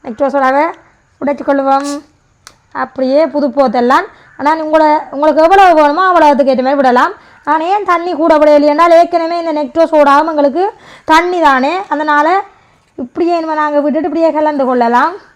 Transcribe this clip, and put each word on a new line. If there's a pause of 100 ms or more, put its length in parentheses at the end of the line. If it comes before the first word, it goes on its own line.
நெக்டோ
சோடாவை (560)
உடைச்சு
கொள்ளுவோம். (960)
அப்படியே (120)
புது (100)
போத்தெல்லாம். (320)
ஆனா (140)
உங்களை, (260)
உங்களுக்கு
எவ்வளவு
வேணுமோ
அவ்வளவுக்கு
ஏற்ற
மாதிரி
விடலாம். (340)
நான்
ஏன்
தண்ணி (100)
கூட
விடலையென்றால்
ஏற்கனவே
இந்த
நெக்டோ (100)
சோடாவும்
எங்களுக்கு (480)
தண்ணி (100)
தானே, (200)
அதனால (760)
இப்படியே
இனிமே
நாங்க
விட்டுட்டு
இப்படியே
கலந்து
கொள்ளலாம். (220)